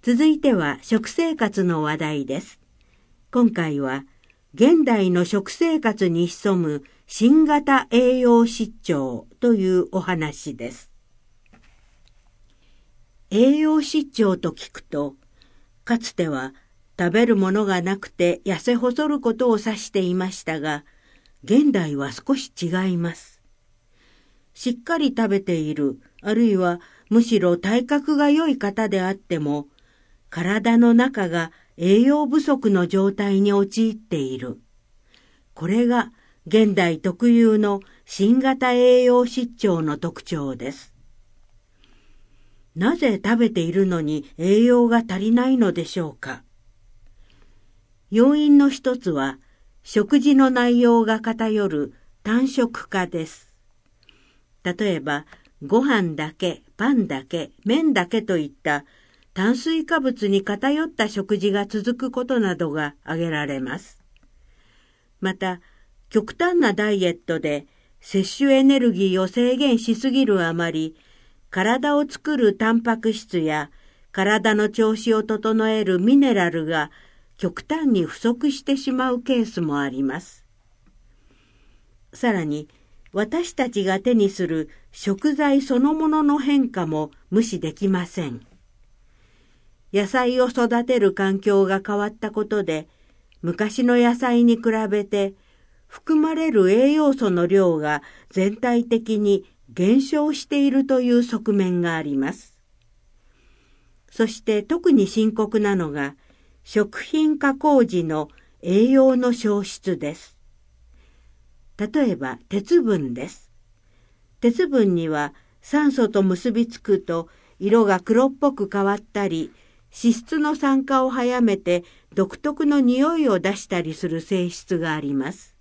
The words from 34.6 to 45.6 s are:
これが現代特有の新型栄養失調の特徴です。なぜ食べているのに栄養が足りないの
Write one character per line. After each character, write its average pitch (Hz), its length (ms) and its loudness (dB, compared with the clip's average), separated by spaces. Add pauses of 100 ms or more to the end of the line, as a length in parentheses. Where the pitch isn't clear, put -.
こ 160 140 -10
れ 226 200 2
が 240 240 0 (360)
現 208 280 4
代 170 260 0
特 190 300 0
有 226 280 6
の 202 220 0 (260)
新 226 320 2
型 262 340 0
栄 247 300 6
養 247 240 4
失 240 280 -6
調 175 280 0
の 151 160 -4
特 - 260 -8
徴 143 320 -6
で 120 160 -10
す。 - 220 -20 (1800)
な 226 220 0
ぜ 233 260 0
食 220 140 2
べ 233 140 2
て 202 100 -2
い 165 120 -2
る 190 120 2
の 175 160 0
に 151 240 -4 (140)
栄 196 240 4
養 240 260 4
が 233 180 2
足 185 140 -6
り 220 120 0
な 247 160 2
い 262 100 2
の 202 140 2